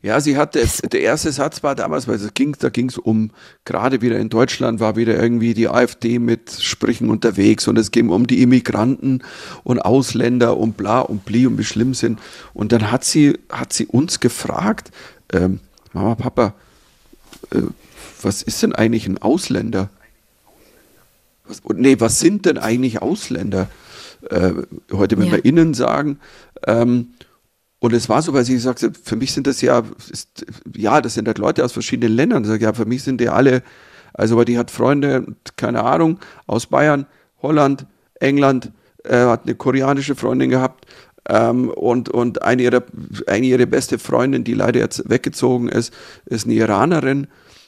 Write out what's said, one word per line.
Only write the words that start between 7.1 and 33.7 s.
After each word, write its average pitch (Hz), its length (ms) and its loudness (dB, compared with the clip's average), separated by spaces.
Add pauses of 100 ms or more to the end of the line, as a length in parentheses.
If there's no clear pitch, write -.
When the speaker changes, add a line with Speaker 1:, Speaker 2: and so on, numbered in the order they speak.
Speaker 1:
und 113 100 2
es 110 140 0
ging 110 180 4
um 113 180 2
die 117 140 4
Immigranten 127 840 2 (400)
und - 160 -2
Ausländer 120 760 2
und 110 200 -2
bla 107 220 0
und 104 260 -4
bli 120 220 2
und 110 100 0
wie 107 60 -2
schlimm 120 300 -2
sind. 117 260 -2 (340)
Und 107 200 -2
dann 107 180 2
hat 123 140 -2
sie, 147 320 4 (120)
hat - 220 -8
sie - 140 -2
uns - 340 0
gefragt, - 720 -2 (400)
ähm, 90 280 0 (340)
„Mama, 107 220 -2
Papa, 120 380 -2 (1000)
äh, - 100 0 (600)
was 98 200 -4
ist - 220 -6
denn - 100 0
eigentlich 113 340 0
ein 95 140 -6
Ausländer?“ 101 680 -2 (1600)
Was, - 160 -18
und - 180 -4
nee, 131 200 6
was 113 200 2
sind 190 260 2
denn 160 120 2
eigentlich 117 440 -2
Ausländer? 101 680 -4 (600)
Äh, 90 220 0 (400)
heute, 98 260 2
wenn - 100 2
Speaker 2:
Ja. - 40 2
Speaker 1:
wir - 140 0
innen 160 280 6
sagen, 139 460 -2 (460)
ähm, 120 480 2 (680)
und 117 140 2
es 117 160 0
war 127 140 2
so, 160 100 -2
weil 131 100 2
sie 127 120 0
gesagt 123 260 -2
hat, 110 200 -2
„Für - 140 -6
mich 127 180 -4
sind 139 120 -4
das 135 160 -2
ja, 123 220 2 (280)
ist, - 340 -16 (300)
ja, 110 240 2
das 117 140 -2
sind 113 140 -4
halt 110 100 -2
Leute - 260 0
aus 127 80 -2
verschiedenen 120 400 -2
Ländern.“ 120 320 2
Sag 107 120 0
ich, 107 80 -2
„Ja, 107 100 0
für 110 120 -2
mich 127 180 -4
sind 131 180 -4
die 113 80 0
alle“, 127 320 4 (520)